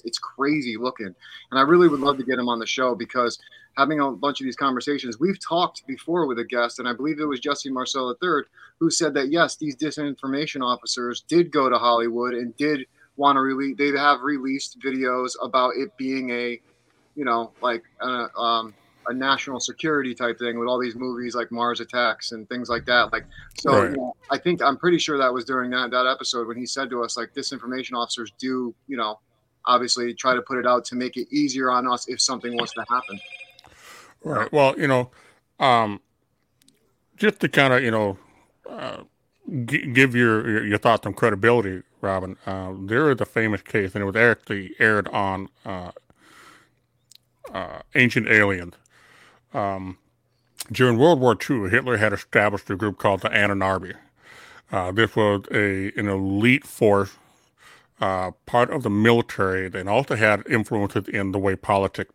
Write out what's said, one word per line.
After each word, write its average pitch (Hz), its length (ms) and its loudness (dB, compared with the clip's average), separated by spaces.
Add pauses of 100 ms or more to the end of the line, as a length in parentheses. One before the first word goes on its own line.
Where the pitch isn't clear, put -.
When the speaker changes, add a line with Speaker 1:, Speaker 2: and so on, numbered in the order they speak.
Speaker 1:
it's 117 140 -8
crazy 135 580 -2
looking. 117 300 -6
And - 520 -8
I - 20 6
really 175 260 8
would 143 140 2
love 139 160 2
to 131 60 -6
get 127 140 -2
him 123 100 -2
on 117 120 -2
the 110 80 -8
show, 127 260 0
because 117 460 -4 (380)
having 143 220 2
a 139 120 0
bunch 135 300 -4
of 135 40 -8
these 123 100 -4
conversations, 131 640 -4
we've 190 200 0
talked - 480 -4
before 160 400 -4
with 120 100 -4
a 120 80 -4
guest, 120 320 -2
and 123 100 -6
I 120 60 -2
believe 147 260 -6
it 156 60 -4
was 135 140 -4
Jesse 143 320 -6
Marcel 127 380 -4
the 120 120 -6
third, 160 240 0 (340)
who 165 120 2
said 156 240 0
that, 135 160 0
yes, 170 240 2
these 147 200 -6
disinformation 143 840 -6
officers 123 680 -4
did 165 220 2
go 139 180 2
to 123 120 4
Hollywood 120 560 0
and 120 220 -6
did 143 280 -2 (320)
wanna 139 220 4
rele-, 135 360 -2
they 143 220 0
have 139 240 4
released 135 580 -4
videos 127 520 -2 (100)
about 127 360 0
it 135 200 -4
being 131 320 -4
a, 120 320 -4 (540)
you 147 100 -6
know, 117 360 -2
like, 117 200 -2 (200)
a, 123 360 -4
um, 113 380 -2 (320)
a 120 60 -4
national 131 460 -2
security 135 560 -4
type 117 240 -4
thing 120 180 -4
with 120 100 -4
all 127 120 0
these 120 160 -4
movies 120 400 -8
like 117 160 -6
Mars 117 280 -2
Attacks 120 520 -4
and 110 180 -14
things 123 200 -8
like 117 160 -4
that. 120 280 2
Like, 110 100 -6 (300)
so, - 180 -2
Speaker 2:
Right. 101 200 4
Speaker 1:
you 139 60 -4
know, 127 180 -8 (160)
I 139 80 -2
think, 175 240 0
I'm 135 140 2
pretty 175 200 2
sure 151 220 -2
that 127 120 2
was 123 140 -4
during 127 240 -4
that, 123 220 -4
that 127 160 2
episode 127 400 -4
when 117 100 -8
he 123 80 -8
said 135 240 -6
to 120 140 -4
us, 113 120 -6
like, 117 200 -10
disinformation 127 580 -8
officers 117 460 -6
do, 127 340 -4 (140)
you 135 100 -8
know, 110 220 -6 (460)
obviously 120 500 0
try 131 180 0
to 123 80 0
put 127 160 -6
it 120 80 -2
out 123 200 2
to - 100 -10
make 123 220 -4
it 117 140 -8
easier 135 380 0
on 123 180 0
us 123 200 -2
if 127 120 -8
something 120 380 -2
was 117 140 -4
to 113 180 -8
happen. 117 300 -4 (1040)
Speaker 2:
Right. 123 280 -2
Well, 139 240 6
you 151 120 0
know, 127 240 2 (480)
um, 117 420 4 (1120)
just 208 260 0
to 170 60 0
kinda, 135 360 4
you 117 80 2
know, 104 260 0 (500)
uh, 131 360 -12 (640)
g-, 135 200 -4
give 127 300 4
your, 113 340 2
your, 110 160 0
your 104 140 2
thoughts 113 260 2
on 101 80 -4
credibility, 104 680 2 (180)
Robin, 92 360 -4 (100)
uh, 95 280 -8
there 113 360 2
is 117 100 0
a 101 40 0
famous 110 360 0
case, 98 320 -2
and 104 80 -4
it 98 40 -2
was 98 100 -4
actually 107 640 2
aired 107 300 4
on, 98 400 -2 (140)
uh, 90 280 -10 (1600)
uh, 85 280 -10 (120)
Ancient 123 340 4
Aliens. 98 460 2 (800)
Um, 95 460 -4 (680)
during 120 280 2
World 147 240 6
War 123 120 6
Two, 117 320 -2
Hitler 123 300 0
had 104 160 2
established 104 580 0
a 101 60 -2
group 98 220 -4
called 98 240 2
the - 100 -2
Anunnaki. 95 640 0 (760)
Uh, 92 220 -2
this 107 240 2
was 104 340 2
a, 101 480 0
an 104 120 -2
elite 101 560 2
force, 101 460 4 (880)
uh, 92 300 -2 (140)
part 120 240 4
of 139 140 -4
the 113 60 -2
military, 101 840 2
and 95 140 -6
also 123 300 0
had 104 320 4
influences 107 580 0
in 98 240 -4
the 98 80 -2
way 98 160 0
politics 98 600 -2